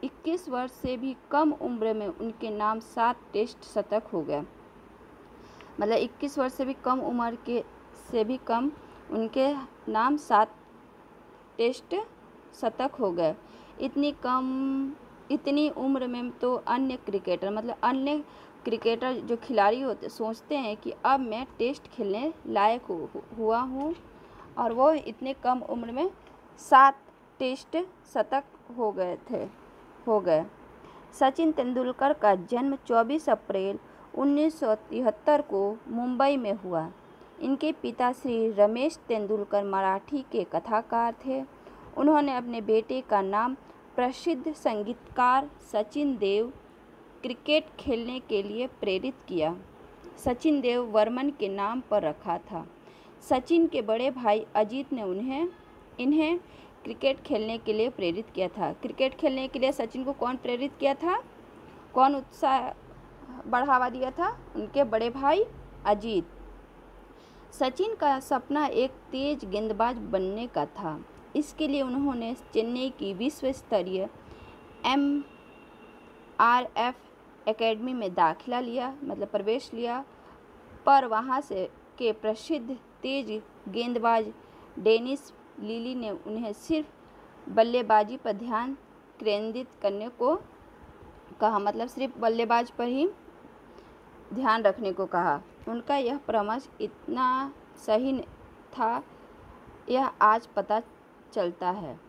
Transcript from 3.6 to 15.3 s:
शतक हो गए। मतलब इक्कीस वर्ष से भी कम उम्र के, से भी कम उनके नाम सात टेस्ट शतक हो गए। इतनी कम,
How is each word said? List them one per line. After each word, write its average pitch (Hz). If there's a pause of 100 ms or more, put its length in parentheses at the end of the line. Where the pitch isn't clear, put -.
शतक 214 (100)
हो 175
गए। 147 (1400)
मतलब 208
इक्कीस 247
वर्ष 254
से 269
भी 262
कम 262
उम्र 240
के, 233 (460)
से 226
भी 247
कम 254 (380)
उनके 226 (340)
नाम 226
सात 220 (1040)
टेस्ट 254 (640)
शतक - (100)
हो 196
गए। 170 (460)
इतनी 285
कम, 262 (380)